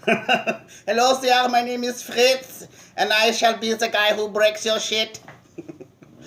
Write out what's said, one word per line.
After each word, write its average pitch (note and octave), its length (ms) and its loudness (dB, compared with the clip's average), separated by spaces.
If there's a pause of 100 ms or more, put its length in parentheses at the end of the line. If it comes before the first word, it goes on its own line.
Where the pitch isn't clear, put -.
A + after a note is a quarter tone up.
Hello, A3+ 1080 0
sir, B3+ 340 2
my A#3+ 140 2
name B3 220 -4
is A#3+ 180 -6
Fritz, B3 640 0 (300)
and G#3 160 0
I A3 180 4
shall A3+ 260 2
be A3+ 160 -2
the A3+ 160 -2
guy G#3+ 240 2
who G#3+ 160 -2
breaks G#3+ 380 0
your A3 140 0
shit. A3 400 -4 (360)
<laughs> - 40 -14 (680)